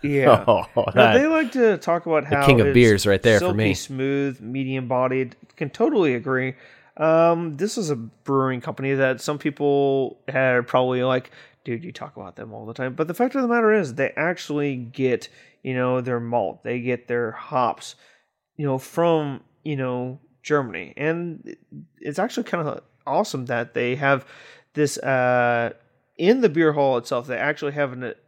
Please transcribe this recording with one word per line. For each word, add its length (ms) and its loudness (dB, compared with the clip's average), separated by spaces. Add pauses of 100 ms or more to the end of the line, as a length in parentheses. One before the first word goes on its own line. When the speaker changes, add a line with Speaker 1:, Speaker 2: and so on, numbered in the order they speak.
Speaker 1:
Yeah. 400 6
Speaker 2:
<laughs> 40 2
Oh, 260 2
Speaker 1:
Now, 200 0
Speaker 2:
that, 220 8
Speaker 1:
they 120 4
like 240 0
to 260 2
talk 280 -2
about 220 0
Speaker 2:
the 60 0
Speaker 1:
how 100 2
Speaker 2:
king 160 8
of 60 4
Speaker 1:
it's 80 0
Speaker 2:
beers 320 6
right 160 2
there 160 6
for 60 2
Speaker 1:
silky 120 0
Speaker 2:
me. 180 2
Speaker 1:
smooth, 640 -4
medium 480 -6
bodied. 480 -2 (180)
Can 160 -6
totally 460 0
agree. 380 -4 (420)
Um, 600 2
this 220 -4
is 100 -2
a 60 -2
brewing 680 -2
company 340 -4
that 260 0
some 180 -4
people 800 0 (160)
are 300 2
probably 400 0
like, 260 -2 (340)
"Dude, 200 -8
you 80 -14
talk 240 -16
about 180 -18
them 180 -14
all 140 -16
the 80 -14
time." 200 -6
But 120 -2
the 80 -8
fact 220 -2
of 60 0
the 60 -2
matter 240 2
is, 220 0
they 220 0
actually 580 -2
get, 540 -2 (340)
you 120 -6
know, 260 0
their 180 -4
malt. 460 -4
They 160 -4
get 260 -4
their 240 -2
hops, 640 -4 (640)
you 100 -4
know, 120 -2
from, 640 0 (220)
you 140 -4
know, 420 -4 (240)
Germany. 540 -2
And 600 -6 (440)
it's 180 -8
actually 320 -2
kinda 320 -4 (240)
awesome 400 -2
that 280 -4
they 200 -2
have 320 0 (480)
this, 240 0
uh, 760 0 (440)
in 220 4
the 80 4
beer 240 4
hall 240 2
itself, 320 -4
they 100 -6
actually 360 -4
have 180 -4
an 220 -10 (140)